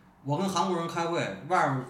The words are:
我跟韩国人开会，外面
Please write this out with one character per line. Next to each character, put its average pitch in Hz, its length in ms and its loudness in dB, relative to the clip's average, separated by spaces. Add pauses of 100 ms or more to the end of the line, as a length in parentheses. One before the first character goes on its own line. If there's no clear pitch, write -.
(220)
我 139 140 0
跟 196 100 0
韩 190 220 2
国 180 80 2
人 165 100 -2
开 170 200 -2
会， 170 120 0 (300)
外 170 220 4
面 127 200 -2